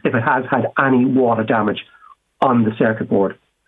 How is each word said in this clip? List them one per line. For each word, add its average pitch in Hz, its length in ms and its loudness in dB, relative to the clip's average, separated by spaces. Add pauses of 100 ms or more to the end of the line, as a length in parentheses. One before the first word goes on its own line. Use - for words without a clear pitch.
if 147 100 0
it - 80 0
has 131 300 -2
had 120 160 -2 (100)
any 135 280 2
water 123 380 0
damage 107 420 -2 (560)
on 120 240 2
the 107 120 -2
circuit 110 320 -2
board, 98 280 0 (300)